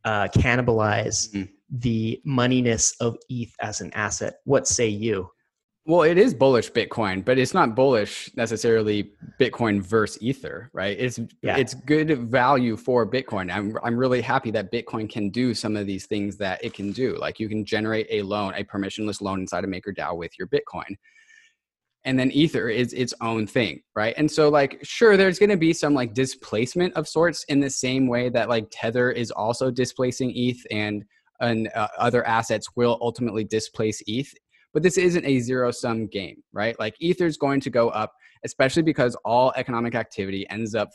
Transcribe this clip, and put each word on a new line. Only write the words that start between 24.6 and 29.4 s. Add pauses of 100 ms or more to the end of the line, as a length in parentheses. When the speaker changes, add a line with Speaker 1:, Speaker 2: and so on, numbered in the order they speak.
Speaker 2:
sure,
there's
gonna
be
some,
like,
displacement
of
sorts
in
the
same
way
that,
like,
Tether
is
also